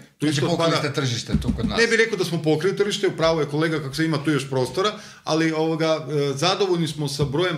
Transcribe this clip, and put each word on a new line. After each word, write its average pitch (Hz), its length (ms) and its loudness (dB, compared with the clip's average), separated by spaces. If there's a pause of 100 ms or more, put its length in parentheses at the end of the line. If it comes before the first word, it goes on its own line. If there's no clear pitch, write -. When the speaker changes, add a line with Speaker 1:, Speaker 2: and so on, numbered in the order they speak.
(220)
Speaker 1:
Znači, 147 100 2
Speaker 2:
isto 151 160 0
Speaker 1:
pokrili 165 240 2
Speaker 2:
spada 160 120 2
Speaker 1:
ste 147 180 -2
tržište 117 340 -2
tu 123 160 0
kod - 160 -4
nas. 208 120 0
Speaker 2:
Ne 233 80 4
bih 226 80 0
rekao 220 220 2
da 180 80 0
smo 170 160 -2
pokrili 156 360 2
tržište, 202 300 0
u 165 40 2
pravu 165 280 2
je 147 60 0
kolega 151 340 0
kako 135 160 -8
se 160 100 0
ima 156 140 2
tu 156 120 0
još 143 180 0
prostora, 151 420 0 (320)
ali, 160 280 2
ovoga, 160 580 0
e, 143 240 0
zadovoljni 175 540 0
smo 147 200 -4
sa 147 180 -2
brojem 156 320 0